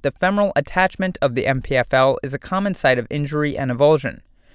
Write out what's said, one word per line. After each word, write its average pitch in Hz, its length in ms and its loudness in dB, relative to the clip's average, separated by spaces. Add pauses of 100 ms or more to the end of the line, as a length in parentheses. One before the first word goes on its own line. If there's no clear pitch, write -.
the 139 80 0
femoral 196 460 0
attachment 185 680 -2
of 123 140 0
the 127 100 0
M 135 160 0
P 139 140 -4
F 127 180 -2
L 131 300 4
is 135 100 -6
a 135 60 -4
common 190 340 -4
site 131 240 2
of 117 140 -2
injury 147 440 -2
and 131 140 -4
avulsion. 139 520 2 (340)